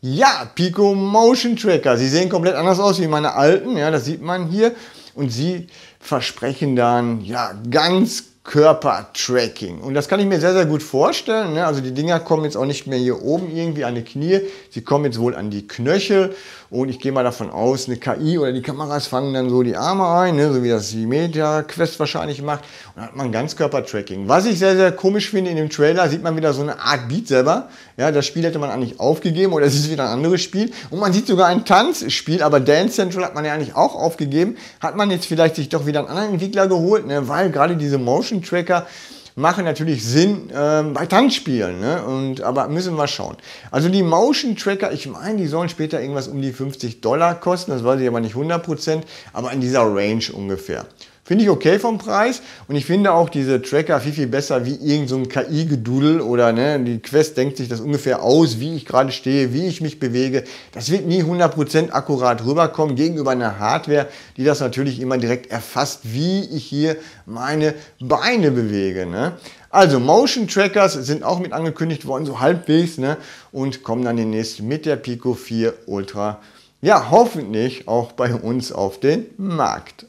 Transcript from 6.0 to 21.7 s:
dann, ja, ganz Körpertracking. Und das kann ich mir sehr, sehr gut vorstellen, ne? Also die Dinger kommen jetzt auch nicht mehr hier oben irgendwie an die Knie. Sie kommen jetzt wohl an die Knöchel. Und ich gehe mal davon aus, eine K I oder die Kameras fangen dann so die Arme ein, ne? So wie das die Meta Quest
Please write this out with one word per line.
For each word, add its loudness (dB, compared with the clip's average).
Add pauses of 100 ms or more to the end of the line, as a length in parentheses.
dann, 2
ja, -6 (160)
ganz 2 (180)
Körpertracking. 2
Und -8
das -2
kann 2
ich 2
mir 2
sehr, 4
sehr 4
gut 0
vorstellen, 0
ne? 0
Also 0
die -6
Dinger 0
kommen 0
jetzt -4
auch -2
nicht -6
mehr -2
hier 0
oben -2
irgendwie -4
an -4
die -6
Knie. 0 (280)
Sie -12
kommen 0
jetzt -2
wohl 0
an -6
die -8
Knöchel. 0 (340)
Und -2
ich -8
gehe -4
mal 2
davon -2
aus, 0
eine -6
K -4
I 0
oder 0
die -4
Kameras -6
fangen -4
dann 0
so 4
die 0
Arme 0
ein, 4
ne? 4
So 0
wie 2
das 0
die -4
Meta 0
Quest -4